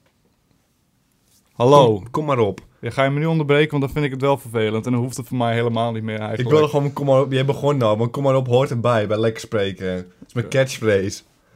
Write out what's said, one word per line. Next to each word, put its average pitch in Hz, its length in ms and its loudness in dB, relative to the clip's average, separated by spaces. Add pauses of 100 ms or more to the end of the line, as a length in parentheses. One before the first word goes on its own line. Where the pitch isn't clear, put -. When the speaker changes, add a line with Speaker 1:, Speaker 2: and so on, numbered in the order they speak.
(1500)
Speaker 1:
Hallo. 127 420 6
Speaker 2:
Kom, 98 160 -8
kom 156 140 -4
maar 139 140 -2
op. 101 220 0 (200)
Speaker 1:
Ja, 117 100 -8
ga 135 140 0
je 135 60 2
me 143 80 -2
nu 156 80 -2
onderbreken, 151 440 2
want 147 120 -2
dan 131 100 -4
vind 151 120 -2
ik 139 60 -2
het 131 100 -8
wel 139 180 2
vervelend. 110 480 -2
En 123 60 -2
dan 123 80 0
hoeft 123 160 -6
het 123 120 -10
voor 131 80 -6
mij 117 180 0
helemaal 117 380 -2
niet 113 100 -8
meer 110 160 -6
eigenlijk. 107 320 -4
Speaker 2:
Ik 151 80 6
wil 156 100 4
gewoon, 143 240 -2
kom 143 140 -6
maar 135 140 4
op. 135 120 0
Jij 131 120 0
begon 139 380 0
al, 107 140 2
maar 117 120 -2
kom 139 140 -6
maar 135 140 2
op 131 100 -2
hoort 127 240 2
erbij, 117 360 0
bij 107 120 -2
Lekker 113 220 -2
Spreken. 95 560 -4
Dat - 300 -14
is - 80 -20
mijn 117 120 -4
Speaker 1:
Oké. - 120 -4
Speaker 2:
catchphrase. 107 640 0 (340)